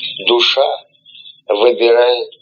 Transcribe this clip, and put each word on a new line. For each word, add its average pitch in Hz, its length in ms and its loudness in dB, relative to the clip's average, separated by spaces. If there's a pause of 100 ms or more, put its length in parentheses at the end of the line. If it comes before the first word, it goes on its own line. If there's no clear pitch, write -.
(260)
Душа - 580 0 (640)
выбирает 117 800 0 (120)